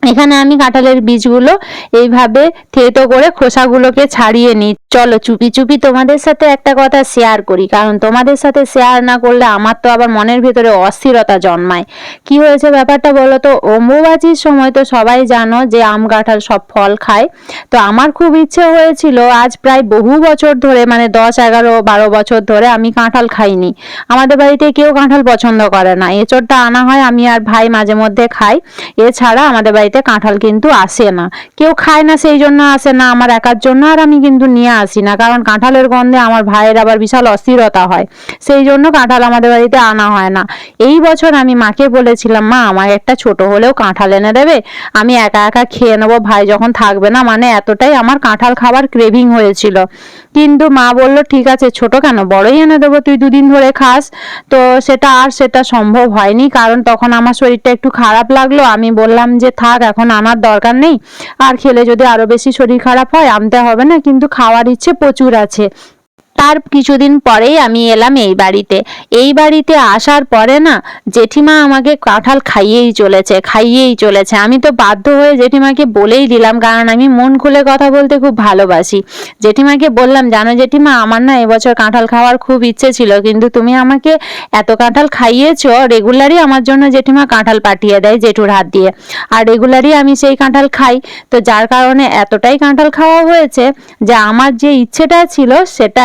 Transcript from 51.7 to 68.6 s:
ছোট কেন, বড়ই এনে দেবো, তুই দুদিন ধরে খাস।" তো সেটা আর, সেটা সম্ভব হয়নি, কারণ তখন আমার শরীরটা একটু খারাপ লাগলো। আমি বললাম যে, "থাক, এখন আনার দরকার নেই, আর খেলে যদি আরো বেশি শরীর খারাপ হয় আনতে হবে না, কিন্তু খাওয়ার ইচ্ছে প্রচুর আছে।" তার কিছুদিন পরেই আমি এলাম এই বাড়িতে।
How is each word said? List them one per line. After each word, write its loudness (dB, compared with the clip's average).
ছোট -2
কেন, 0
বড়ই 2
এনে 2
দেবো, 2
তুই -2
দুদিন 2
ধরে 2
খাস।" -2
তো 2
সেটা 0
আর, 2
সেটা -2
সম্ভব 0
হয়নি, 0
কারণ 0
তখন 0
আমার 0
শরীরটা 0
একটু -2
খারাপ 0
লাগলো। 2
আমি 0
বললাম 0
যে, 0
"থাক, 0
এখন 0
আনার 0
দরকার 0
নেই, 2
আর 2
খেলে 0
যদি 0
আরো 0
বেশি -2
শরীর 0
খারাপ -2
হয় 2
আনতে 0
হবে 0
না, 2
কিন্তু 0
খাওয়ার 0
ইচ্ছে -2
প্রচুর 0
আছে।" -2
তার 0
কিছুদিন 2
পরেই 2
আমি 0
এলাম 2
এই 0
বাড়িতে। -2